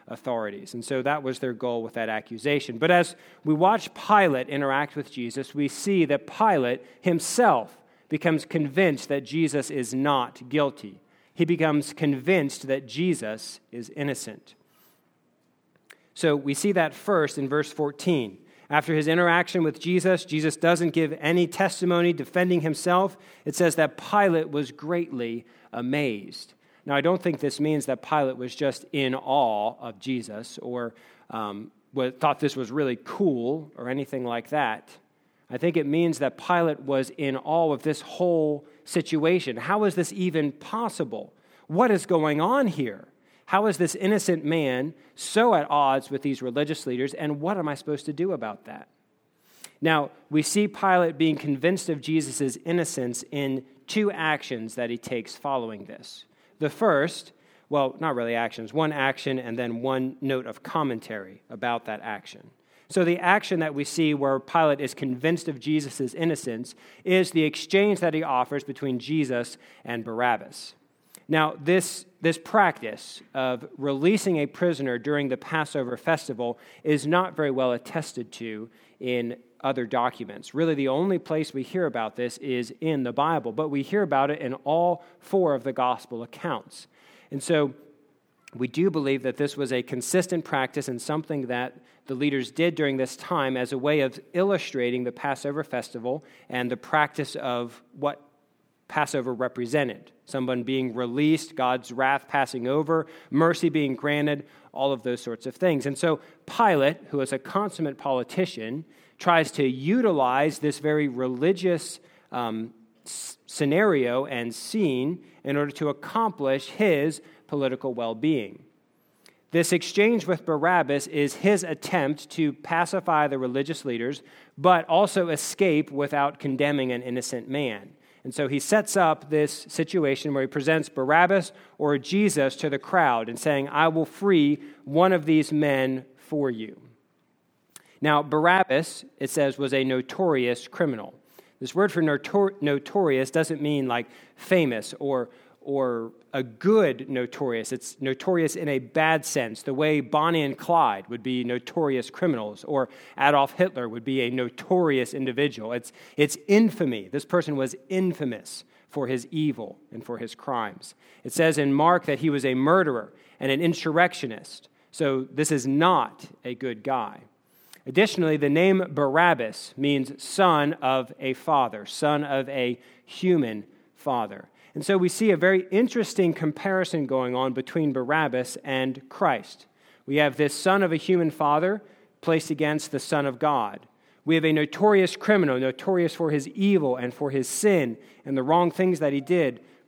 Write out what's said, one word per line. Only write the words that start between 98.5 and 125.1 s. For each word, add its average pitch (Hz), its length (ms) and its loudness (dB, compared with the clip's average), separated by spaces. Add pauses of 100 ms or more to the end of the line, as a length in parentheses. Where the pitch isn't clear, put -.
Passover 135 440 -2
represented. 123 800 -4 (160)
Someone 127 380 -4
being 131 280 -2
released, 139 640 0
God's 127 380 -2
wrath 131 340 0
passing 131 400 -2
over, 156 400 0 (240)
mercy 165 380 2
being 147 260 0
granted, 147 500 -2 (280)
all 139 200 0
of 120 120 -4
those 123 160 -2
sorts 117 260 -10
of 127 80 -8
things. 156 320 2
And 139 100 -4
so 160 220 2 (280)
Pilate, 160 520 4 (120)
who 143 100 -2
is 131 120 -2
a 135 60 -2
consummate 165 580 -4
politician, 135 880 -4 (340)
tries 165 340 4
to 147 120 2
utilize 143 920 2
this 147 220 -2
very 151 260 2
religious, 151 920 -2 (320)
um, 113 420 -6 (320)
s-, - 400 -14
scenario 143 800 2
and 120 260 -6
scene 156 680 -2 (220)
in 139 120 -2
order 147 140 -2
to 147 180 -4
accomplish 143 840 -2
his 160 520 0 (240)
political 131 480 -4
well-being. 113 720 -2 (880)
This 165 200 2
exchange 202 540 2
with 160 200 -2
Barabbas 151 600 2
is 143 280 0
his 190 280 2
attempt 156 680 -2
to 151 220 0
pacify 165 760 0
the 139 100 -4
religious 135 460 -4
leaders, 127 380 -4 (360)
but 170 300 4
also 180 400 4